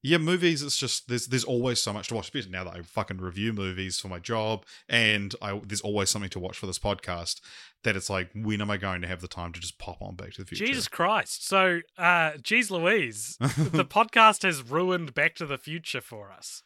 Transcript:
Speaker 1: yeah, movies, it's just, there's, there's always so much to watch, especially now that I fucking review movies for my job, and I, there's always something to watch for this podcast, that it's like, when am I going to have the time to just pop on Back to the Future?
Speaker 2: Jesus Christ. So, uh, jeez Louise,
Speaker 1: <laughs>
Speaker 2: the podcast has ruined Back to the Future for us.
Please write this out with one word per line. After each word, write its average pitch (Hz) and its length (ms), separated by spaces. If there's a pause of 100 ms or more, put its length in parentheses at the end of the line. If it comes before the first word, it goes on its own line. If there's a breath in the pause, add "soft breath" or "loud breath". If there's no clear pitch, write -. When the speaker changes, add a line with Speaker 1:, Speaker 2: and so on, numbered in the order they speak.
Speaker 1:
yeah, 160 160
movies, 170 440
it's 143 160
just, - 300
there's, 120 180
there's 120 180
always 123 380
so 107 100
much 104 160
to 117 60
watch, 104 120
especially 101 260
now 92 120
that 87 120
I 87 60
fucking 98 360
review 95 340
movies 95 460
for - 100
my 90 120
job, 110 440 (240 loud breath)
and 107 540
I, 101 220
there's 101 160
always 104 280
something 101 220
to - 80
watch 92 180
for - 100
this 90 120
podcast, 90 640 (420 loud breath)
that 107 140
it's 92 120
like, 92 240
when 107 280
am 104 100
I 104 60
going 92 260
to 87 60
have 90 120
the 90 80
time 85 240
to 87 80
just 85 180
pop - 220
on 98 140
Back 90 200
to - 80
the 90 40
Future? - 200
Speaker 2:
Jesus 262 220
Christ. - 580
So, 185 340 (180)
uh, 170 320 (100)
jeez 214 300
Louise, 165 680
Speaker 1:
<laughs> - 40
Speaker 2:
the 139 440
podcast 220 600
has 156 180
ruined 165 520
Back 151 200
to 165 120
the 139 120
Future 156 420
for 101 300
us. - 360